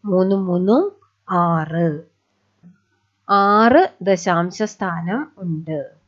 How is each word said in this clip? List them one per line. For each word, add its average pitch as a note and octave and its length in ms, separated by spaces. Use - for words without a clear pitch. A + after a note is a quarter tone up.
മൂന്നും F#3+ 420
മൂന്നും F#3 360
ആറ്. E3+ 600
ആറ് G#3 540
ദശാംശ F3+ 600
സ്ഥാനം F#3 580
ഉണ്ട്. D#3+ 420